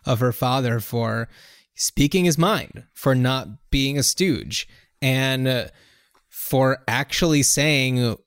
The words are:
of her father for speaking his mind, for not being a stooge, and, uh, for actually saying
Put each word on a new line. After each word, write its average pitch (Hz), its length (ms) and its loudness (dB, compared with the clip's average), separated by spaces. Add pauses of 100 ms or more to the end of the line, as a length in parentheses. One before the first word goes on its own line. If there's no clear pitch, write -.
of 120 160 0
her 123 120 2
father 127 480 0
for 113 480 -4 (460)
speaking - 500 0
his 160 140 2
mind, 170 460 -2 (100)
for 135 200 0
not 127 340 0 (220)
being 139 280 0
a 135 40 0
stooge, - 680 -2 (340)
and, 131 460 0
uh, 127 160 -2 (640)
for 131 500 0 (100)
actually 143 540 0
saying 131 720 2 (100)